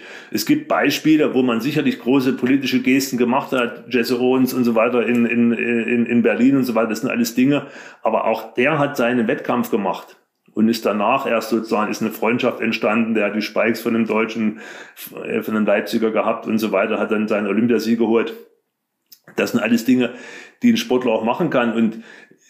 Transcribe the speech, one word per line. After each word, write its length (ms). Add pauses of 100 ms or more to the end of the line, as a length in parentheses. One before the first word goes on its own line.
(320)
Es 140
gibt 240
Beispiele, 640
wo 100
man 160
sicherlich 400
große 340
politische 480
Gesten 360
gemacht 340
hat, 320 (100)
Jesse 260
Owens 340
und 100
so 120
weiter 300
in, 200
in, 260
in, 540
in 180
Berlin 320
und 80
so 100
weiter, 160
das 120
sind 80
alles 260
Dinge. 320 (340)
Aber 240
auch 280
der 260
hat 160
seinen 320
Wettkampf 440
gemacht 440 (380)
und 160
ist 160
danach 420
erst 220
sozusagen, 420
ist 100
eine 100
Freundschaft 500
entstanden, 520
der 120
hat 100
die 60
Spikes 400
von 120
dem 120
deutschen, 540 (640)
äh, 160
von 140
dem 100
Leipziger 460
gehabt 360
und 120
so 120
weiter, 260
hat 140
dann 160
seinen 200
Olympiasieg 520
geholt. 340 (1040)
Das 160
sind 100
alles 240
Dinge, 260 (520)
die 80
ein 60
Sportler 340
auch 120
machen 260
kann. 240
Und 260 (500)